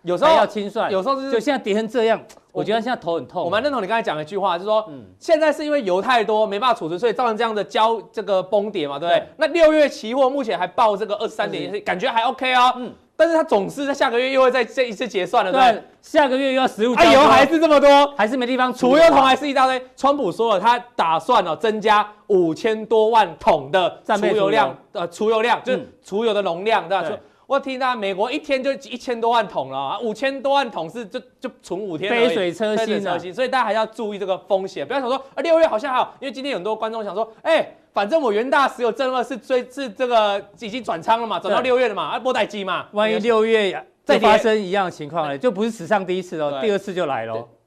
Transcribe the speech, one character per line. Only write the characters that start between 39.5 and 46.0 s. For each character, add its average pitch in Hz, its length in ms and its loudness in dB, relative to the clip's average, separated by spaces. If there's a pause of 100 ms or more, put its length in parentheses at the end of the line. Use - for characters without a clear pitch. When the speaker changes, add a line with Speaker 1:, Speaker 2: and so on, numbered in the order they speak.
Speaker 1:
是 277 200 -8
这 254 160 -4
个 214 360 2 (160)
已 226 120 -12
经 240 120 -8
转 190 200 -6
仓 226 180 0
了 233 60 -6
嘛， 196 120 -6
转 190 160 -2
到 226 60 2
六 247 180 0
月 254 80 2
了 214 80 -2
嘛， 165 180 -6
Speaker 2:
对。 220 40 -6
Speaker 1:
啊， 233 80 -8
没 254 80 0
代 226 140 0
誌 202 180 -10
嘛。 180 280 -6
Speaker 2:
万 214 200 0
一 220 60 0
六 220 260 2
月 214 280 2 (340)
Speaker 1:
再 269 120 2
跌。 - 80 0
Speaker 2:
再 214 60 8
发 220 60 6
生 220 200 2
一 190 120 -6
样 196 160 0
的 175 40 -6
情 160 160 -12
况 151 220 -4
呢， 139 80 -4
就 139 140 0
不 185 120 -6
是 226 80 -2
史 202 160 -12
上 196 180 0